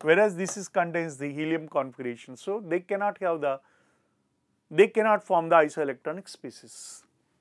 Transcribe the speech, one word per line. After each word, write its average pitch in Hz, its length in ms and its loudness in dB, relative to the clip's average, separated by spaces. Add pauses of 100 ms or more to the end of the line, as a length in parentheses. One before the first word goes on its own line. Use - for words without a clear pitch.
whereas 185 340 6
this 180 220 -6
is 190 100 -12
contains 170 500 -2
the 143 140 -8
helium 156 360 -4
configuration. 127 680 -8
So, 208 280 -8
they 170 140 -2
cannot 202 420 -4
have 170 200 -2
the, 139 180 -2 (1120)
they 180 180 6
cannot 214 360 2
form 165 260 0
the 170 60 6
isoelectronic 156 720 0
species. - 760 -18 (380)